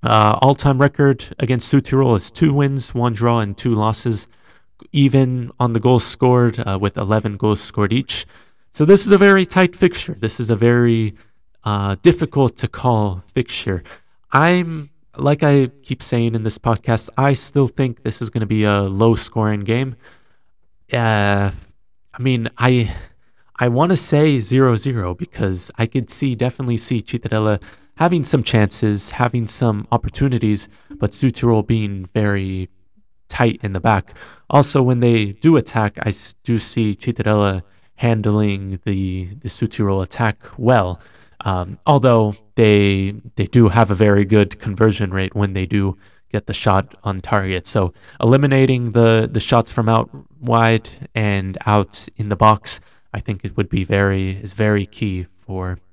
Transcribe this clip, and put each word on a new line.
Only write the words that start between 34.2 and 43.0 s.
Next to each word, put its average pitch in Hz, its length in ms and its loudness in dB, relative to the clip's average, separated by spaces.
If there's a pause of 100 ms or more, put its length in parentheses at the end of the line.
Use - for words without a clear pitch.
Also, 139 320 2
when 123 180 2
they 117 260 2
do 151 300 2
attack, 110 460 -2
I - 60 -2
s-, - 340 -8
do 113 160 0
see 107 360 -4
Cittadella 104 680 0 (320)
handling 104 880 -2
the, 95 460 -4 (100)
the - 80 -12
Südtirol 101 540 -4
attack 107 360 -4 (200)
well. 107 420 0 (400)
Um, 92 460 -6
although 117 480 4 (220)
they, 101 580 2 (220)